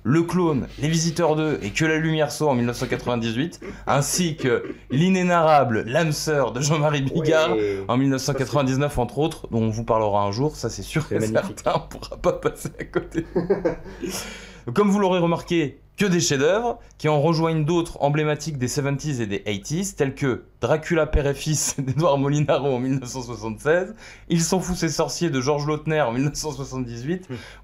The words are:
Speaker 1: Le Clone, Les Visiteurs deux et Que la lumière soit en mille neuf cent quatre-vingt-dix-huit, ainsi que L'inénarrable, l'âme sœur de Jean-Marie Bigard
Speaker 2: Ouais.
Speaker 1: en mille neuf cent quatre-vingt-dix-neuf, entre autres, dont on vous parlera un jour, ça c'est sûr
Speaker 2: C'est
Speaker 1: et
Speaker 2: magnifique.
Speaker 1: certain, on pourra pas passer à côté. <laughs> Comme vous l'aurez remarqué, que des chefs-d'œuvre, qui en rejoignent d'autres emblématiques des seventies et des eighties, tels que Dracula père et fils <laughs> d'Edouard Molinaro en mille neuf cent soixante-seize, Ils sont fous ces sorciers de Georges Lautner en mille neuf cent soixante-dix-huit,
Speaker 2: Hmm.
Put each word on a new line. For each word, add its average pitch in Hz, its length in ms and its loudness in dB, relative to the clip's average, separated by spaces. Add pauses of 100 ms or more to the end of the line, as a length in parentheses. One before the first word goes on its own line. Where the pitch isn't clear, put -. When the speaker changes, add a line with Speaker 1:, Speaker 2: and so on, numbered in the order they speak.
Speaker 1:
Le 151 180 4
Clone, 165 460 0 (100)
Les 139 100 -2
Visiteurs 160 460 2
deux 156 280 0
et 101 80 -4
Que 156 140 0
la 160 120 2
lumière 156 340 0
soit 151 180 0
en 135 60 4
mille 120 120 2
neuf 120 100 -2
cent 127 100 -4
quatre-vingt-dix-huit, 120 720 -2 (300)
ainsi 147 480 2
que 120 260 0 (280)
L'inénarrable, 160 960 4
l'âme 156 260 2
sœur 143 400 0
de 120 80 -4
Jean-Marie 147 420 2
Bigard 156 540 2
Speaker 2:
Ouais. 101 320 -2
Speaker 1:
en 120 80 2
mille 139 140 4
neuf 131 120 0
cent 143 120 0
quatre-vingt-dix-neuf, 135 640 0
entre 120 200 -2
autres, 160 320 -2
dont 113 120 0
on 110 80 2
vous 113 140 -4
parlera 107 380 2
un 101 80 0
jour, 143 240 -2
ça 113 160 -6
c'est 98 120 -10
sûr - 260 -4
Speaker 2:
C'est - 80 -2
Speaker 1:
et - 20 2
Speaker 2:
magnifique. 110 460 -2
Speaker 1:
certain, 165 80 0 (120)
on - 40 -16
pourra - 300 -12
pas 180 160 2
passer - 440 -4
à - 60 -8
côté. - 500 -4
<laughs> - 1400 -4
Comme 202 160 4
vous 202 80 4
l'aurez 185 200 4
remarqué, 165 640 0 (160)
que 208 100 2
des 175 120 4
chefs-d'œuvre, 190 640 2 (180)
qui 151 100 0
en 151 120 4
rejoignent 160 440 2
d'autres 170 380 0
emblématiques 151 560 0
des 123 80 -2
seventies 139 560 -2
et 104 40 -2
des 98 200 -4
eighties, 147 500 -4
tels 135 200 0
que 127 280 -2 (160)
Dracula 156 460 0
père 151 220 2
et 139 60 0
fils - 420 -2
<laughs> - 20 -14
d'Edouard 139 400 2
Molinaro 143 560 2
en 120 60 0
mille 131 180 -2
neuf 127 120 -10
cent 131 120 -8
soixante-seize, 120 720 -2 (340)
Ils 165 140 2
sont 180 160 2
fous 165 160 -4
ces 165 140 0
sorciers 156 420 -2
de 135 100 0
Georges 143 260 0
Lautner 151 340 0
en 120 120 2
mille 131 120 0
neuf 147 100 -2
cent 151 160 -6
soixante-dix-huit, 127 800 -8
Speaker 2:
Hmm. 127 40 -8 (300)